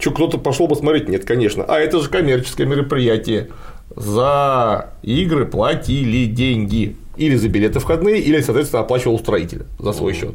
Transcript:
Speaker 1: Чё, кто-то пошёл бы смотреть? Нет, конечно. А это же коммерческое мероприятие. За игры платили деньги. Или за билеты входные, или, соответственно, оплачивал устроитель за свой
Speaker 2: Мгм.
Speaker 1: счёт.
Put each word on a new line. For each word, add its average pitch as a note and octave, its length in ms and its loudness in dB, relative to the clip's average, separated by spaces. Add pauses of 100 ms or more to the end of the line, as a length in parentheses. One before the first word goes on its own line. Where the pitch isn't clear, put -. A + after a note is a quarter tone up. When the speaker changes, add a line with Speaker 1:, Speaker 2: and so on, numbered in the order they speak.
Speaker 1:
Чё, D3 100 0
кто-то D#3+ 260 0
пошёл C#3+ 300 0
бы D3+ 80 2
смотреть? C#3+ 340 0
Нет, F#2+ 160 -2
конечно. A#2 420 0
А D#3 120 2
это D#3 220 2
же C#3+ 100 -4
коммерческое C3+ 560 0
мероприятие. B2 840 0 (460)
За B2 960 0 (140)
игры D3 420 0
платили B2+ 800 0
деньги. A2+ 720 0 (200)
Или D3 200 2
за A2 120 2
билеты C#3 300 2
входные, F3 420 2
или, D3+ 220 4
соответственно, B2+ 400 0
оплачивал B2 320 0
устроитель F2+ 480 -2 (160)
за G2+ 160 -4
свой F#2+ 180 -2
Speaker 2:
Мгм. E2 80 -4
Speaker 1:
счёт. - 140 -8